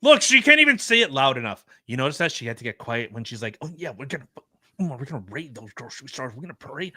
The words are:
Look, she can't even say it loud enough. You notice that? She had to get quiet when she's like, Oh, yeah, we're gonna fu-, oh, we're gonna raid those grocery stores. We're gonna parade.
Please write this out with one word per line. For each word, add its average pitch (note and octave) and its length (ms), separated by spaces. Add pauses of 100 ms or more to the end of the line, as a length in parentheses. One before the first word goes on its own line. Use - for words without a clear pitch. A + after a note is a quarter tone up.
Look, C#4 200
she B3+ 200
can't D4 180
even D4 180
say A#3 240
it F#3+ 100
loud C3+ 260
enough. A2+ 280 (200)
You A#2 120
notice C#3 220
that? E3 120
She - 140
had A#2 120
to - 60
get A#2 140
quiet A#2 340
when A2+ 120
she's A2 180
like, A2 200
Oh, D3+ 140
yeah, E3 160
we're F#3+ 140
gonna C#3+ 280
fu-, - 100 (380)
oh, D#3+ 160
we're B2+ 80
gonna C3+ 240
raid C#3 260
those G#2 180
grocery A#2+ 340
stores. C3 280
We're B2+ 60
gonna E3 120
parade. D3+ 440